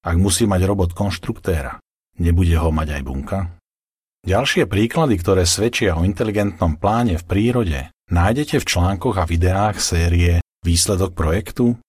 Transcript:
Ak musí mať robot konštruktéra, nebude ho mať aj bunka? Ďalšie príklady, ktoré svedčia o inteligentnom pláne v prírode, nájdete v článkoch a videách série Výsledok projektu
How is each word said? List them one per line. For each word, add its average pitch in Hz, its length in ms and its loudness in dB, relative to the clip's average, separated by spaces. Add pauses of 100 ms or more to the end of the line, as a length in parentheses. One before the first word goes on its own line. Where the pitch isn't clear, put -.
Ak 85 160 0
musí 101 320 2
mať 92 160 2
robot 95 320 0
konštruktéra, 85 800 -4 (400)
nebude 85 400 2
ho 80 160 0
mať 76 240 -4
aj 71 80 -8
bunka? 85 480 -6 (720)
Ďalšie 123 400 0
príklady, 107 560 0
ktoré 92 240 2
svedčia 104 480 0
o 82 80 0
inteligentnom 98 800 -2
pláne 104 400 0
v - 80 -20
prírode, 104 500 0 (300)
nájdete 113 480 0
v - 80 -2
článkoch 98 560 0
a 78 80 -2
videách 92 480 0
série 85 640 2 (240)
Výsledok 90 480 0
projektu 120 640 0 (120)